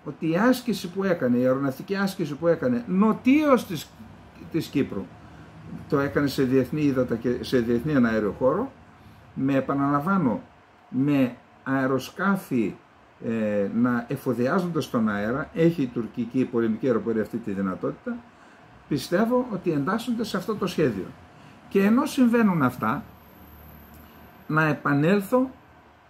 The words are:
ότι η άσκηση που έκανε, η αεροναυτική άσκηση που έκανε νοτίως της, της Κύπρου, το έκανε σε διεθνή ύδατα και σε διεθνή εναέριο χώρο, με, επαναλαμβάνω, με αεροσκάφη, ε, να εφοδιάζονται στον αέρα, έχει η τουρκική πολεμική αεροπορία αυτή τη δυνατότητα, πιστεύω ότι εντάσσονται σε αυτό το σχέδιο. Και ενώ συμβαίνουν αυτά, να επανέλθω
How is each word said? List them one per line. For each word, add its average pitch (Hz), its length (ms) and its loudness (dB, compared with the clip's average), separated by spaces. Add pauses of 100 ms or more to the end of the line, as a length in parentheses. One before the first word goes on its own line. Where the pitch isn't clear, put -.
ότι 156 260 -6
η 165 60 0
άσκηση 226 540 0
που 190 140 -4
έκανε, 127 340 2
η 127 60 4
αεροναυτική 139 520 0
άσκηση 190 380 -2
που 165 120 -2
έκανε 127 400 2
νοτίως 240 800 4
της, - 240 -8 (600)
της - 140 -2
Κύπρου, 101 380 -2 (840)
το 147 100 2
έκανε 143 280 0
σε 139 160 -2
διεθνή 131 380 2
ύδατα 127 360 0
και 123 280 -2
σε 131 140 0
διεθνή 120 340 0
εναέριο 110 460 2
χώρο, 175 340 0 (600)
με, 135 200 0
επαναλαμβάνω, 143 880 0 (460)
με 135 480 0 (260)
αεροσκάφη, 135 1120 -2 (500)
ε, 104 500 -2
να 120 340 0
εφοδιάζονται 143 720 -2
στον 113 280 -2
αέρα, 104 460 -4
έχει 165 280 2
η 127 40 0
τουρκική 120 580 -2
πολεμική 117 420 0
αεροπορία 110 360 0
αυτή 104 140 -6
τη 110 160 -6
δυνατότητα, 98 640 -4 (720)
πιστεύω 226 640 0
ότι 175 200 -2
εντάσσονται 214 520 -2
σε 202 120 -4
αυτό 196 180 -4
το 202 120 -4
σχέδιο. 110 400 0 (640)
Και 196 160 4
ενώ 240 220 4
συμβαίνουν 226 560 4
αυτά, 120 420 0 (1400)
να 156 180 2
επανέλθω 185 840 2 (600)